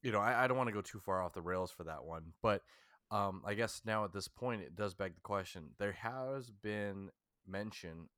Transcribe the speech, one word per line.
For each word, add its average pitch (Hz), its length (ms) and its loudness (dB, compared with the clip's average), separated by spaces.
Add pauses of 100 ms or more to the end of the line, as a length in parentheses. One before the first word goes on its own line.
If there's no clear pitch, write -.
you - 100 2
know, 104 80 6
I, 120 240 6
I 131 40 6
don't 127 100 6
wanna 120 160 2
go 101 80 0
too - 180 -8
far 92 220 2
off 87 120 -2
the 90 80 -6
rails 90 300 0
for 85 140 -12
that 78 180 -6
one, 82 380 -8
but, 104 220 4 (480)
um, 101 320 2
I 104 120 0
guess 113 300 0
now 110 200 2
at 90 80 -6
this 98 140 -4
point, 120 340 -2
it 78 140 -10
does 101 180 0
beg 92 220 -4
the - 60 -20
question. 92 580 -4
There 101 140 0
has 131 580 -4
been 101 580 -2 (380)
mention 92 600 -6 (100)